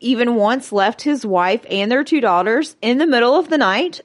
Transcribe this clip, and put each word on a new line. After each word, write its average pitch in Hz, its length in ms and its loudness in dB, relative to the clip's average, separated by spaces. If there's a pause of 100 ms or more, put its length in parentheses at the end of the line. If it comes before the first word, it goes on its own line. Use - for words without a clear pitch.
even 240 340 0
once 226 380 0
left 202 300 0
his 294 220 -2
wife 185 460 0
and 196 200 -2
their 269 140 0
two 294 160 -2
daughters 220 640 0
in 240 160 0
the 320 80 2
middle 247 280 4
of 339 140 0
the 311 100 0
night. 233 460 -2